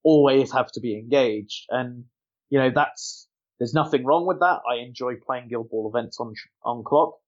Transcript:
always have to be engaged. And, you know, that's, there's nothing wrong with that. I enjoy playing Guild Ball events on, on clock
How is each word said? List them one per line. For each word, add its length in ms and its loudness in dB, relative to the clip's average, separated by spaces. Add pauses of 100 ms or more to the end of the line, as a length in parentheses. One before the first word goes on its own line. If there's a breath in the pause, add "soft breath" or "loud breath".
always 520 4
have 180 -2
to 80 -12
be 180 -6
engaged. 720 -2
And, 360 -6 (440)
you 80 2
know, 160 4
that's, 540 -4 (320)
there's 140 -4
nothing 320 0
wrong 200 2
with 140 -2
that. 260 2
I 120 -2
enjoy 380 -8 (100)
playing 240 -8
Guild 200 -6
Ball 240 -6
events 280 -6
on, 120 -10 (300)
on 220 -6
clock 300 2 (120)